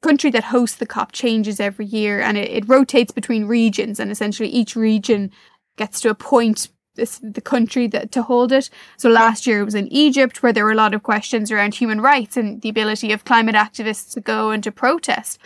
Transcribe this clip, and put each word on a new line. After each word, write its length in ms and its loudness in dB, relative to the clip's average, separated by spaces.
country 300 2
that 140 0
hosts 320 0
the 80 -6
cop 280 -6
changes 480 -2
every 240 -6
year, 340 -2
and 180 0
it, 120 -4
it 180 -4
rotates 460 4
between 320 -2
regions, 560 0
and 100 -6
essentially 380 -4
each 260 -2
region 560 0
gets 240 -8
to 80 2
appoint 580 0
this, 260 -6
the 200 -12
country 460 0
that, 260 -6
to 100 -2
hold 300 2
it. 160 2
So 140 2
last 360 4
year 140 2
it 60 -2
was 100 -4
in 160 -4
Egypt, 500 2
where 120 4
there 100 0
were 80 2
a 40 2
lot 180 4
of 100 -6
questions 480 -2
around 240 0
human 240 -2
rights 380 2
and 240 -4
the 80 -6
ability 420 -2
of 140 -4
climate 280 2
activists 600 -2
to 80 -10
go 280 -2
and 140 -4
to 80 -6
protest. 760 -2